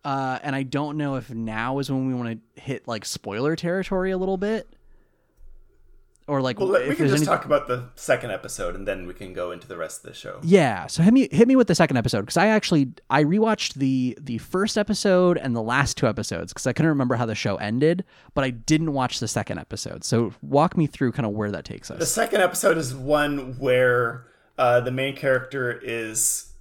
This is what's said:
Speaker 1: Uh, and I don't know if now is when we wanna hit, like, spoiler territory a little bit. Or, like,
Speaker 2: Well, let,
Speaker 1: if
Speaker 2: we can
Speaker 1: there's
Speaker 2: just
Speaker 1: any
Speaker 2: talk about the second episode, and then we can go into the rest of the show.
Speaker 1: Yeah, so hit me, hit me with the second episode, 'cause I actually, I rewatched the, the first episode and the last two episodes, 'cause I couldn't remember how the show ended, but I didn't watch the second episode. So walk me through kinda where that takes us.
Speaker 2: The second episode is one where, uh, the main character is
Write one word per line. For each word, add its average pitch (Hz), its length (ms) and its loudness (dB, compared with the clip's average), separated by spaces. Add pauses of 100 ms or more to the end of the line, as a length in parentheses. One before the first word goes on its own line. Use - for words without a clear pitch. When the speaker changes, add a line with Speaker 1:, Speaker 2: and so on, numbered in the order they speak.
Speaker 1:
Uh, 135 380 -2
and 139 120 -4
I 135 60 -2
don't 143 340 -4
know 143 200 -2
if 127 160 -8
now 113 480 -4
is 139 120 -4
when 131 160 0
we 131 60 -2
wanna 117 240 -4 (160)
hit, - 340 -10
like, 113 160 -6
spoiler 127 520 -4
territory 185 560 -2
a 185 80 -2
little 190 180 -2
bit. 208 300 -4 (1600)
Or, 139 160 0
like, 127 160 -2
Speaker 2:
Well, 190 100 0
let, 127 140 4
Speaker 1:
if 135 60 -4
Speaker 2:
we 294 60 2
can 151 120 2
Speaker 1:
there's 135 140 4
Speaker 2:
just 151 60 2
Speaker 1:
any - 100 4
Speaker 2:
talk - 80 -8
about 147 220 0
the 123 180 -4 (100)
second 123 340 0
episode, 92 460 -8
and 95 120 -8
then 92 200 -6
we 90 80 -12
can 92 180 -16
go 90 160 -6
into 87 180 -14
the 92 100 -12
rest - 280 -10
of - 60 -16
the - 40 -18
show. - 280 -14
Speaker 1:
Yeah, 151 420 4
so - 160 -2
hit 190 100 8
me, 254 200 6
hit 226 160 6
me 262 80 6
with 247 120 6
the 175 60 4
second 151 240 4
episode, 107 300 0
'cause - 100 -2
I 185 100 4
actually, 170 440 2 (180)
I 139 140 4
rewatched 214 500 2
the, 131 480 0
the 139 160 -6
first 190 400 -2
episode 185 640 4
and 123 160 -2
the 117 80 -2
last 123 340 2
two - 100 0
episodes, 92 460 -4
'cause - 140 -4
I 123 60 0
couldn't 160 160 2
remember 131 260 2
how 120 100 0
the 110 80 -4
show 104 220 -2
ended, 143 500 0 (300)
but 139 80 0
I 131 80 0
didn't 156 420 0
watch 127 260 -2
the 117 80 -4
second 101 300 -4
episode. - 460 -10
So 113 280 0 (120)
walk 143 340 2
me 165 80 4
through 127 280 -2
kinda 113 160 -2
where 104 200 -2
that 92 160 -8
takes - 240 -14
us. - 80 -12
Speaker 2:
The 165 80 -4
second 220 360 0
episode 180 360 2
is 131 160 -4
one 139 640 0
where, 123 680 2 (320)
uh, 123 220 4
the 127 100 -4
main 135 240 -2
character 127 680 -2
is 113 760 -4